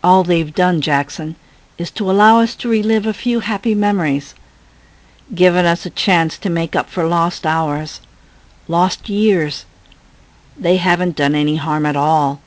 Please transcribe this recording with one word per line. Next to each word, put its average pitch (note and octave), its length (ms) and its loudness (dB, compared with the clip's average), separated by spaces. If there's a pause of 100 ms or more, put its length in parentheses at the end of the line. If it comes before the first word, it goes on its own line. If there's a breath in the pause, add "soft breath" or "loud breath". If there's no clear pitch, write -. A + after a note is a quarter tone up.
All F#3 220 4
they've E3 320 0
done, F3+ 260 2
Jackson, D3+ 540 -4 (420 soft breath)
is E3+ 140 -8
to G3+ 180 -6
allow G#3 300 4
us A3+ 160 0
to - 140 -10
relive A3 360 0
a A3 80 -2
few A#3 280 -2
happy G#3+ 340 -2
memories, F#3+ 580 0 (1000 soft breath)
given F3+ 320 2
us E3+ 180 0
a F3 60 -8
chance E3+ 480 0
to - 100 -6
make E3+ 280 -2
up D3+ 120 -2
for F3 160 -4
lost E3+ 400 -2
hours, D#3 560 -4 (680 soft breath)
lost F3 400 -2
years. G3 560 0 (920)
They F3 200 0
haven't F3 400 0
done C#3+ 180 0
any D3+ 220 0
harm D3+ 280 -2
at D3 120 0
all. C#3+ 500 0